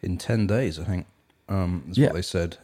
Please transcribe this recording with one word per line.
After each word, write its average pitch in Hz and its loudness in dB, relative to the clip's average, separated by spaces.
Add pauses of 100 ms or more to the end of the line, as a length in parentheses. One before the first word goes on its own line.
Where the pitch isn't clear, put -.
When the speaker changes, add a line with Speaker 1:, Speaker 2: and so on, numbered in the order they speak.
Speaker 1:
In 90 -2
ten 110 2
days, 104 0
I 80 -6
think, 90 -2 (420)
um, 90 0
is 92 0
Speaker 2:
Yeah. 135 6
Speaker 1:
what - 0
they 90 0
said. 85 -2